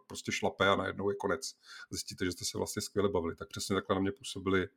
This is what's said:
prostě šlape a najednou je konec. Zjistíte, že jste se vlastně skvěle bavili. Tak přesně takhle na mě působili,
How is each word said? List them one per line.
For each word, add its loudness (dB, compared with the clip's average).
prostě -6
šlape 4
a 8
najednou 0
je -2
konec. -2
Zjistíte, -6
že 0
jste -10
se -4
vlastně -2
skvěle 0
bavili. 0
Tak -12
přesně -4
takhle 2
na 2
mě 2
působili, 0